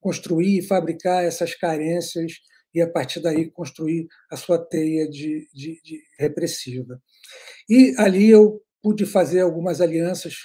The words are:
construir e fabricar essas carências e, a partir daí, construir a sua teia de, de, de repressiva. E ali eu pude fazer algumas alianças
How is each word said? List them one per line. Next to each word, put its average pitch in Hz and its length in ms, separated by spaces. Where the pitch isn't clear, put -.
construir 180 580
e 170 40
fabricar 180 600
essas 170 320
carências 165 800
e, 170 60
a 165 100
partir 156 300
daí, 160 300
construir 165 580
a - 60
sua 175 220
teia 156 500
de, 151 440
de, 151 320
de - 160
repressiva. 127 840
E 247 280
ali 202 320
eu 214 320
pude 214 240
fazer 180 340
algumas 170 400
alianças 165 540